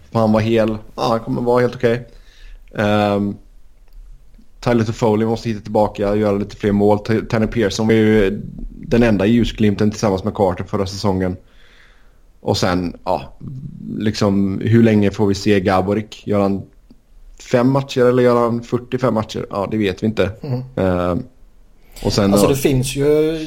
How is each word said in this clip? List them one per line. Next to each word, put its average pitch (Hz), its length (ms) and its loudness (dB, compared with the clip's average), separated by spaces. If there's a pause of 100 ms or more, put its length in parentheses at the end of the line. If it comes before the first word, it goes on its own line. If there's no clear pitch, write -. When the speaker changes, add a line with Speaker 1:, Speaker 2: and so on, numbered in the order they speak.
(120)
Speaker 1:
han 110 200 2
var 107 80 4
hel. 110 360 0 (200)
Ja, - 120 -2
han 113 120 0
kommer 127 220 -6
vara 120 180 2
helt 120 140 0
okej. 120 320 -2 (720)
Ehm, 104 580 0 (1200)
Tyler 120 240 2
Toffoli 110 420 0
måste 113 220 -4
hitta 107 120 -6
tillbaka, 104 560 0
göra 107 220 2
lite 101 180 -8
fler 104 160 0
mål. 101 260 4
T-, 110 300 -2
Tanner 110 180 0
Pearson 110 400 -2
var 110 80 4
ju 107 460 2 (300)
den - 320 0
enda 104 240 4
ljusglimten 107 640 2
tillsammans 98 340 -2
med 104 100 -4
Carter 95 300 0
förra 98 220 -4
säsongen. 92 500 -2 (1040)
Och - 160 0
sen, 90 480 -2
ja, 78 280 -4 (680)
liksom, 101 680 0
hur 113 180 6
länge 104 280 4
får 104 160 -2
vi 101 80 2
se 101 260 2
Gaborik? 98 680 0
Gör 101 140 0
han 98 220 0 (880)
fem 123 200 4
matcher 135 300 -2
eller 123 220 4
gör 123 140 6
han 117 260 0
fyrtiofem 123 520 -2
matcher? 107 360 -4
Ja, 98 200 -4
det 107 60 -4
vet 101 260 -2
vi 110 40 0
inte. 98 240 0 (120)
Speaker 2:
Mm. 127 200 -4 (140)
Speaker 1:
Ehm, 90 460 0 (840)
och 107 80 0
sen 101 200 2
Speaker 2:
Alltså, 101 140 4
Speaker 1:
då 139 60 2
Speaker 2:
det 135 60 -2
finns 131 380 0
ju 139 80 0 (420)